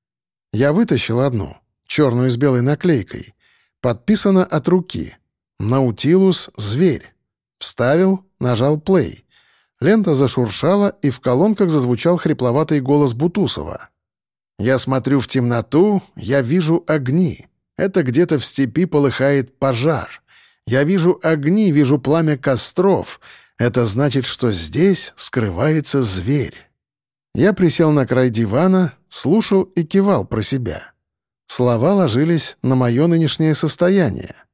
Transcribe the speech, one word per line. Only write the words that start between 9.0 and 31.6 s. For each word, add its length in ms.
Лента 340
зашуршала, 880
и 80
в 100
колонках 480
зазвучал 480
хрипловатый 640
голос 320
Бутусова. 760
«Я 200
смотрю 420
в 60
темноту, 760
я 240
вижу 460
огни. 640
Это 260
где-то 360
в 80
степи 400
полыхает 720
пожар. 640
Я 180
вижу 380
огни, 480
вижу 280
пламя 400
костров. 840
Это 260
значит, 400
что 280
здесь 640
скрывается 840
зверь». 640
Я 160
присел 400
на 140
край 240
дивана, 640
слушал 540
и 200
кивал 420
про 140
себя. 540
Слова 440